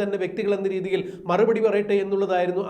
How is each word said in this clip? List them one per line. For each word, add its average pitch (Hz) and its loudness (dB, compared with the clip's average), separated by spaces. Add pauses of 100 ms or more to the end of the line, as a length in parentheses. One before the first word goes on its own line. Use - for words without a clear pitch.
തന്നെ 202 -2
വ്യക്തികൾ 202 -2
എന്ന 196 -2
രീതിയിൽ 185 -2 (300)
മറുപടി 220 4
പറയട്ടെ 202 2
എന്നുള്ളതായിരുന്നു 185 0